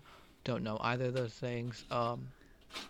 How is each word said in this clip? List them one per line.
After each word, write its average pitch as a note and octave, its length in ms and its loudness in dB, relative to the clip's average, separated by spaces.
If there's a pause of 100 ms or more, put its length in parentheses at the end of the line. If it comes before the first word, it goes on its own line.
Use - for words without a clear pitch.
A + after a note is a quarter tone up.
(440)
Don't A#2 200 0
know A2 180 0
either B2 240 4
of B2 80 2
those B2 200 0
things. A#2+ 560 -2
Um, A#2+ 380 2 (640)